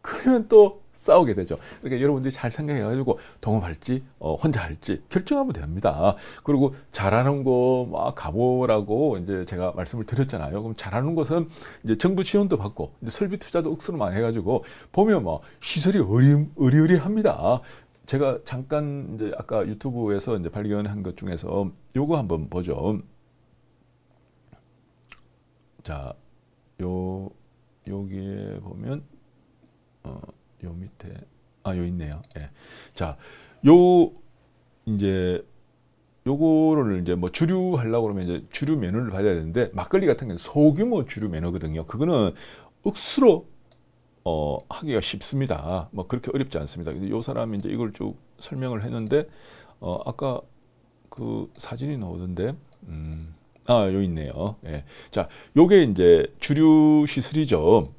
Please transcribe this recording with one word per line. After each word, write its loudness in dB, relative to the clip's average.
그러면 0
또 8
싸우게 4
되죠. -4
그러니까 -4
여러분들이 0
잘 -6
생각해가지고 -4
동업할지, -4
어, -4
혼자 -2
할지 -8
결정하면 -2
됩니다. 0
그리고 2
잘하는 0
거 2
막 -4
가보라고 0
이제 -4
제가 -4
말씀을 -8
드렸잖아요. -4
그럼 -8
잘하는 -4
곳은 -2
이제 0
정부 0
지원도 2
받고 -8
이제 -10
설비 -4
투자도 -4
억수로 -8
많이 -2
해가지고 0
보면 2
뭐 -4
시설이 0
어리-, 6
으리으리합니다. 2
제가 0
잠깐 -6
이제 -4
아까 -2
유튜브에서 -2
이제 -4
발견한 -4
것 -8
중에서 -4
요거 0
한번 -4
보죠. -4
자, -10
요, -6
여기에 -10
보면, -10
어, -14
요 -12
밑에, -16
아, -4
요 -2
있네요. -6
예. -14
자, -6
요, 8
이제, 0
요거를 2
이제 0
뭐 -4
주류 0
하려고 0
그러면 -4
이제 -4
주류 -2
매너를 -4
받아야 2
되는데 -2
막걸리 0
같은 2
경우는 -8
소규모 2
주류 -6
매너거든요. -4
그거는 0
억수로, 2
어, -2
하기가 -4
쉽습니다. -6
뭐 -8
그렇게 -6
어렵지 -4
않습니다. -8
근데 -6
요 -4
사람이 -6
이제 -6
이걸 -6
쭉 -8
설명을 -8
했는데, -2
어, -6
아까 -6
그 -8
사진이 -8
나오던데, -6
음, -12
아, 4
요 0
있네요. -4
예. -8
자, -4
요게 8
이제 6
주류 6
시설이죠. 2